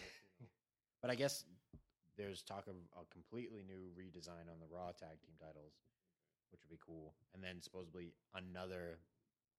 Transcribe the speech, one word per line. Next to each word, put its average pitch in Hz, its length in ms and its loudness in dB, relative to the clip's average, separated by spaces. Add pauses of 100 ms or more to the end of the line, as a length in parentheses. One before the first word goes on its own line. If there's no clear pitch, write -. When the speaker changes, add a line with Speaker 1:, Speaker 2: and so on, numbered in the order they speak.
(380)
Speaker 1:
you 120 80 -8
know. - 80 -20
Speaker 2:
<laughs> - 480 -10
But 123 80 8
I 123 80 10
guess 139 240 10 (800)
there's 98 260 2
talk 101 220 0
of 95 80 -2 (180)
a 87 160 -6
completely 110 560 -4
new 92 300 -4
redesign 85 560 -6
on 82 80 -8
the 80 100 -8
Raw 87 240 0
tag 78 300 -8
team 80 160 -16
titles, 76 400 -10 (720)
which 87 100 -16
would 76 80 -18
be 80 80 -6
cool. 78 380 -4 (180)
And 95 80 -4
then 92 220 0
supposedly 87 480 -4 (240)
another 90 640 0 (580)